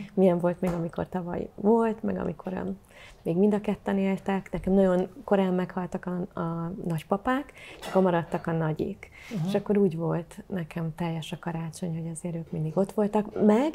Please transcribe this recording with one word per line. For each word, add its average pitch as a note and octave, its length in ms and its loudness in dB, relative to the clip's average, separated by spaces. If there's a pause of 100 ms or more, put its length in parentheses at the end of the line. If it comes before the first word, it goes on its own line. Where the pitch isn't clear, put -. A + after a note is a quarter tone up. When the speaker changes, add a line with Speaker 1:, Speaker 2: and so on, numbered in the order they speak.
(140)
Speaker 1:
milyen F3+ 260 6
volt F3 220 0
még, F3+ 100 0
amikor E3+ 380 -4
tavaly F3 460 -6
volt, A3 480 2
meg F#3+ 140 -2
amikor, F#3 360 -6
ö, F#3 60 -4 (640)
még E3 160 0
mind G3+ 160 6
a G#3 80 0
ketten G3 360 -2
éltek. F#3+ 540 -2
Nekem F#3 220 0
nagyon F#3 340 6 (160)
korán F#3+ 300 2
meghaltak F3+ 520 -4
a, F3+ 340 -6
a E3 320 -4 (160)
nagypapák, G3+ 680 -2 (280)
és - 60 -12
akkor F#3+ 140 2
maradtak E3+ 460 2
a E3+ 40 0
nagyik. D#3+ 580 -2 (260)
Speaker 2:
Mhm. E3 120 -2
Speaker 1:
És G3 80 0
akkor G3+ 220 2
úgy F3+ 200 4
volt E3 500 -4
nekem E3 480 -4
teljes E3 360 -4
a E3 80 -6
karácsony, E3 640 -6
hogy E3 120 -6
azért E3 220 -6
ők E3 160 -10
mindig D#3 260 -4
ott G3 140 2
voltak. G#3 540 0
Meg A#3+ 280 6